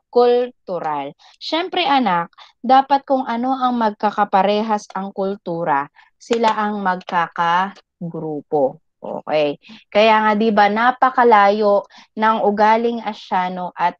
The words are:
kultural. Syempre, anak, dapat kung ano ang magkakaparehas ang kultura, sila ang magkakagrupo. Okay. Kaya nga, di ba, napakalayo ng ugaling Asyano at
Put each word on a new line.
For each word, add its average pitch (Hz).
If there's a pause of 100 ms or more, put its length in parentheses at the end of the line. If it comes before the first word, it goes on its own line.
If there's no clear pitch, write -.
(120)
kultural. 180 (240)
Syempre, 339
anak, 202 (240)
dapat 269
kung 262
ano 247
ang 247
magkakaparehas 208
ang 196
kultura, 170 (320)
sila 226
ang 208
magkakagrupo. 170 (220)
Okay. 147 (240)
Kaya 220
nga, 214
di 226
ba, 208
napakalayo 214 (320)
ng 220
ugaling 220
Asyano 185
at 175